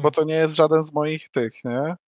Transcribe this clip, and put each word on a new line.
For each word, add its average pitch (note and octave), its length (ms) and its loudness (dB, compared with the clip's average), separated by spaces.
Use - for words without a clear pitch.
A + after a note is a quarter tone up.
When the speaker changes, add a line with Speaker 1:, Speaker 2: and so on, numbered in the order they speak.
Speaker 1:
bo D3 100 2
Speaker 2:
Hmm. - 20 0
Speaker 1:
to D#3 120 0
nie D#3 100 -2
jest D#3+ 200 0
żaden D#3 280 4
z D3+ 100 -10
moich D3+ 380 -4
tych, A#2 340 -4
nie? C#3 320 -4